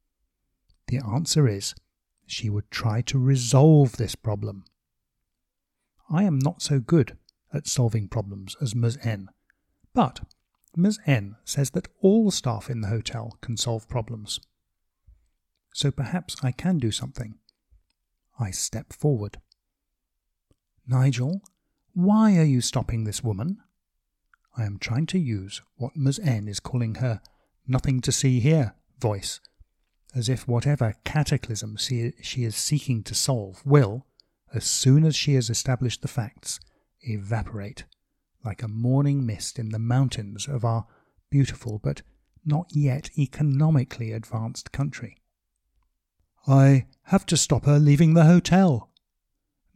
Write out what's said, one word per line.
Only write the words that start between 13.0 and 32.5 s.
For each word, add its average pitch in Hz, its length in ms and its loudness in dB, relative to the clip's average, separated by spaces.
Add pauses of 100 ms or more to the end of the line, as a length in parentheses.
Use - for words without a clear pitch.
can 117 160 -8
solve 113 320 -6
problems. 110 520 -8 (1300)
So - 180 -2
perhaps 147 520 -8
I 127 100 -2
can 180 260 -2
do 120 120 -2
something. 113 480 -10 (1000)
I 107 120 -4
step - 420 -8
forward. 113 480 -4 (1500)
"Nigel, 131 560 0 (500)
why 208 460 4
are 160 60 6
you 135 160 4
stopping 113 440 -2
this 107 180 -6
woman?" 120 400 -4 (920)
I 113 80 -4
am 101 140 -6
trying 131 280 -2
to 185 120 -2
use 104 440 -4 (140)
what 123 200 -8
Ms 139 220 0
N 117 300 -2
is 101 120 -8
calling 113 360 -4
her 120 240 -4 (460)
"nothing 131 340 0
to 131 120 -2
see 127 280 2
here" 139 340 2 (240)
voice, 107 420 -6 (760)
as 117 140 -2
if 127 200 -4
whatever 120 460 0 (100)
cataclysm 113 720 -4
she, 117 460 -4
she - 220 -6
is 107 120 -4